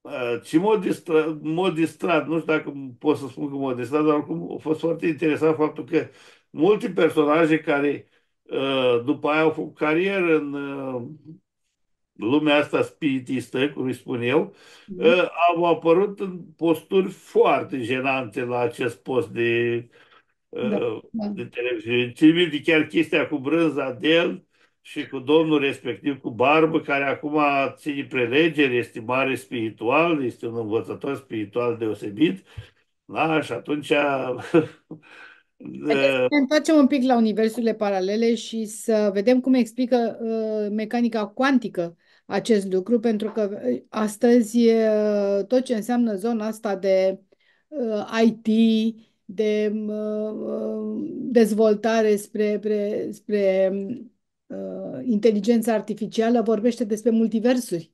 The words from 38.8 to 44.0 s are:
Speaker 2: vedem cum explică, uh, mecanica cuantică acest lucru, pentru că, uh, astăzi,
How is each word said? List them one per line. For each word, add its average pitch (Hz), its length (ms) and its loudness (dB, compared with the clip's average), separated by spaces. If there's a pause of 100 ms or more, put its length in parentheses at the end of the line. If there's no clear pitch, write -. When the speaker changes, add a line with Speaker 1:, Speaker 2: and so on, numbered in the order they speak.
Speaker 2:
vedem 208 280 2
cum 254 140 2
explică, 240 680 0
uh, 220 500 -4
mecanica 220 560 -2
cuantică 208 720 0 (300)
acest 196 460 0
lucru, 190 280 0
pentru 220 300 -2
că, 208 340 -4
uh, 247 240 -2
astăzi, 226 800 2